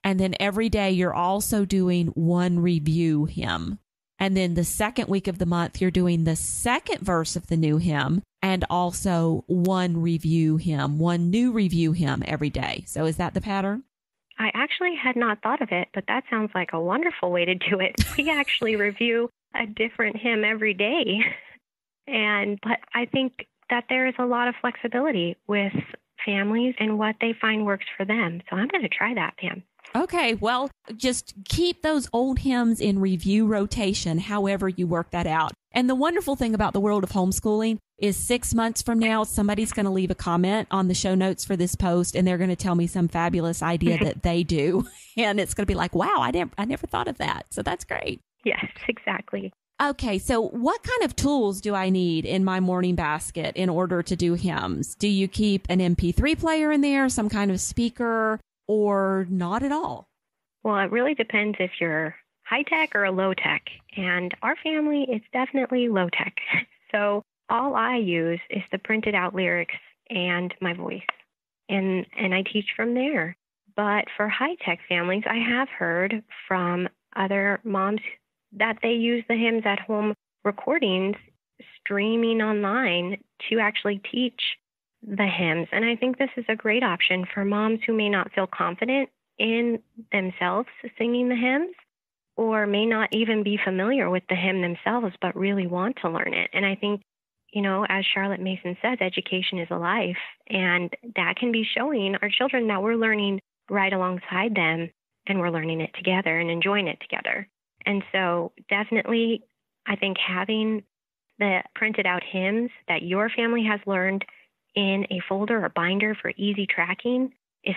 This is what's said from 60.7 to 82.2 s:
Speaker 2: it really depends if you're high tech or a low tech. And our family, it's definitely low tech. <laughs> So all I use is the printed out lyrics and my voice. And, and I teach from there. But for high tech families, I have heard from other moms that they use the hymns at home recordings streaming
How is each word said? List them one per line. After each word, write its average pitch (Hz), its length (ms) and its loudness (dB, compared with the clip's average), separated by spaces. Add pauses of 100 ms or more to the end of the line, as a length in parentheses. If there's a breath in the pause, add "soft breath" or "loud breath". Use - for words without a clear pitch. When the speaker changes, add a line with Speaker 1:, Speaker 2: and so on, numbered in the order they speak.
Speaker 2:
it 196 120 0
really 247 220 2
depends 214 460 0
if 180 200 -2
you're 160 360 -2 (280)
high 262 200 -2
tech 311 320 -2
or 202 80 2
a 190 80 2
low 190 220 0
tech. 156 300 -2 (320)
And 180 460 -2
our 247 220 0
family, 302 440 0
it's 220 260 -2
definitely 254 560 0
low 190 200 2
tech. - 260 -2 (180)
<laughs> - 140 0 (240)
So 208 320 0 (260)
all 254 240 0
I 240 240 2
use 170 420 0 (120)
is 202 100 -4 (100)
the 196 60 -4
printed 214 380 -2
out 180 180 0
lyrics 175 400 0 (380)
and 180 500 -2
my 175 140 -4
voice. 185 260 -8 (640)
And, 190 380 0 (100)
and 190 200 -2
I 190 80 0
teach 202 320 -4
from 233 180 -2
there. 247 420 -2 (400)
But 208 300 0 (100)
for 208 140 -2
high 262 240 -2 (100)
tech 175 140 -2 (100)
families, 180 400 0
I 226 100 0
have 240 320 0
heard 185 520 -2 (260)
from 180 400 0 (280)
other 196 480 0
moms 202 380 0 (560)
that 220 260 0
they 233 80 2
use 233 360 0
the 233 80 0
hymns 226 300 2
at 202 140 0
home 208 340 -2 (300)
recordings 202 720 0 (640)
streaming 226 640 0